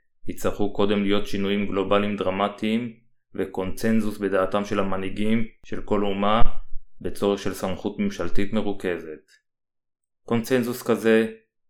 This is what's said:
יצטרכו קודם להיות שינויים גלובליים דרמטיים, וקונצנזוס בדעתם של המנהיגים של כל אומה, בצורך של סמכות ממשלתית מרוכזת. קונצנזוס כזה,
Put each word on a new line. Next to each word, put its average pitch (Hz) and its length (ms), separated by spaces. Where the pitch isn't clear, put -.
יצטרכו 98 460
קודם 101 300
להיות 101 240
שינויים 101 400
גלובליים 98 480
דרמטיים, 104 800
וקונצנזוס - 840
בדעתם 98 480
של 101 140
המנהיגים 98 680
של 95 160
כל 104 220
אומה, 101 380
בצורך 101 380
של 95 140
סמכות 98 460
ממשלתית 101 540
מרוכזת. 90 800
קונצנזוס 117 580
כזה, 110 440